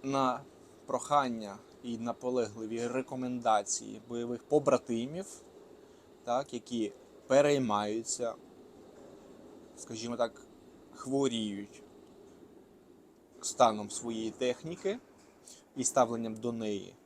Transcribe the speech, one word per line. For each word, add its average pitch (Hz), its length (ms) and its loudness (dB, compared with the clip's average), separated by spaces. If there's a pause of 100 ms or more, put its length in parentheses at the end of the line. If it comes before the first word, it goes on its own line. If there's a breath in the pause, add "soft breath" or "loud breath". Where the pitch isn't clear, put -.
На 135 380 0 (440)
прохання 120 720 2 (260)
і 120 140 -4
наполегливі 117 880 -2
рекомендації 120 1200 0
бойових 120 360 -4
побратимів, 139 840 2 (1000 loud breath)
так, 127 300 -2
які 113 400 -2 (340)
переймаються, 117 1080 4 (1400)
скажімо 117 420 -8
так, 117 240 0 (520)
хворіють 113 920 -2 (1600)
станом 107 480 2
своєї 113 420 -6
техніки 160 680 -4 (760 loud breath)
і 127 80 -4
ставленням 113 520 0
до 117 160 -2
неї 104 440 -4 (100)